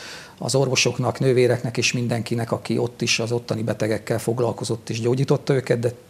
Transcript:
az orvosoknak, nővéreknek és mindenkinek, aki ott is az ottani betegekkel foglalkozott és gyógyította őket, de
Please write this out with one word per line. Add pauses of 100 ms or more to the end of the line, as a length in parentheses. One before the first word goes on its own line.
(380)
az
orvosoknak,
nővéreknek
és
mindenkinek,
aki
ott
is
az
ottani
betegekkel
foglalkozott
és
gyógyította
őket,
de (160)